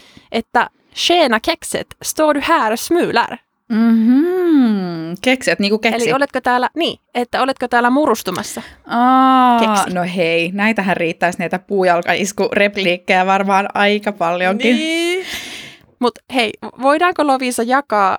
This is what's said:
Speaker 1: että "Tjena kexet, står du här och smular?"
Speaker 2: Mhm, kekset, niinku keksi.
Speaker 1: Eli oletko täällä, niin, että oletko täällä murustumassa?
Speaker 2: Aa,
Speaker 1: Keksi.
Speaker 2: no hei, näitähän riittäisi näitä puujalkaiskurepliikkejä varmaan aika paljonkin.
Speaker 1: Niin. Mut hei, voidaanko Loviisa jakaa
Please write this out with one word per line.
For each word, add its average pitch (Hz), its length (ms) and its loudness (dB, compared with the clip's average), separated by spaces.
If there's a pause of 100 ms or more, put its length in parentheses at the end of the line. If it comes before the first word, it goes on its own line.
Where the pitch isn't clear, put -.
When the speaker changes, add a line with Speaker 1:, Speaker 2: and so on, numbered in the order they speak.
(320)
Speaker 1:
että - 380 -2 (380)
"Tjena 294 320 2
kexet, - 480 -6 (160)
står 302 320 0
du 285 80 -2
här 277 300 0
och - 60 -4
smular?" 240 580 -2 (320)
Speaker 2:
Mhm, 226 1500 2
kekset, 254 380 0
niinku 202 200 0
keksi. 226 240 -2
Speaker 1:
Eli 226 100 0
oletko 277 280 -2
täällä, 247 340 0
niin, 294 240 -4 (140)
että 240 280 -4
oletko 254 260 -4
täällä 240 220 2
murustumassa? 226 720 -2 (260)
Speaker 2:
Aa, 254 720 4
Speaker 1:
Keksi. 208 360 0
Speaker 2:
no 180 60 -2 (140)
hei, 170 380 0
näitähän 202 440 0
riittäisi 175 420 -2
näitä 175 200 -4
puujalkaiskurepliikkejä 185 1700 0
varmaan 196 480 0
aika 208 380 0
paljonkin. 190 640 0
Speaker 1:
Niin. 339 500 -2 (760)
Mut 240 200 -2 (140)
hei, 233 180 0 (300)
voidaanko 302 460 0
Loviisa 254 360 -2
jakaa 220 560 0